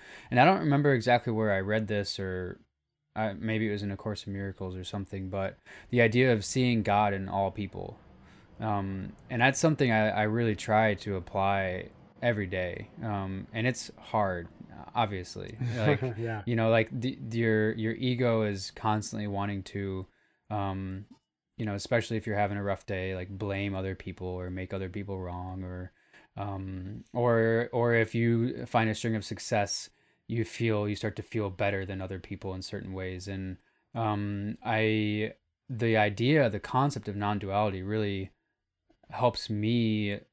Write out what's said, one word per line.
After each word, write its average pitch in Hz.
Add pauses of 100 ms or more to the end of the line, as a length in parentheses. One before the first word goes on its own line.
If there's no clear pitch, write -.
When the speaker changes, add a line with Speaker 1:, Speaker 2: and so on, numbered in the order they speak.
(300)
Speaker 1:
And 123
I 131
don't 190
remember 143
exactly 120
where 107
I 95
read 104
this, 101
or 92 (540)
I, 107
maybe 110
it 104
was 104
in 101
A 98
Course 104
in 101
Miracles 98
or 92
something, 95
but 95 (320)
the 123
idea 120
of 104
seeing 123
God 104
in 95
all 98
people. 92 (640)
Um, 98 (180)
and 120
that's 131
something 147
I, 107
I 101
really 110
try 107
to 98
apply 95 (320)
every 107
day. 90 (140)
Um, 98
and 113
it's -
hard, 92 (460)
obviously. 101
Speaker 2:
<laughs> 117
Speaker 1:
Like, 110 (160)
Speaker 2:
Yeah. 113
Speaker 1:
you 120
know, 113
like, 113 (100)
the, 127 (100)
the, 113
your, 110
your 110
ego 120
is 101
constantly 107
wanting 101
to, 95 (440)
um, 95 (540)
you 113
know, 101
especially 113
if 107
you're 104
having 101
a 101
rough 98
day, 92
like, 92
blame 98
other 95
people 92
or 90
make 92
other 95
people 98
wrong, 92
or, 90 (440)
um, 95
or, 117
or 120
if 113
you 117
find 113
a 107
string 113
of 107
success, - (360)
you 113
feel, 107
you 104
start 104
to 104
feel 104
better 98
than 95
other 95
people 95
in 92
certain 95
ways. 92
And, 95 (360)
um, 104
I, 110 (340)
the 117
idea, 117
the 101
concept 131
of 98
non-duality 101
really 101 (800)
helps -
me, 107 (140)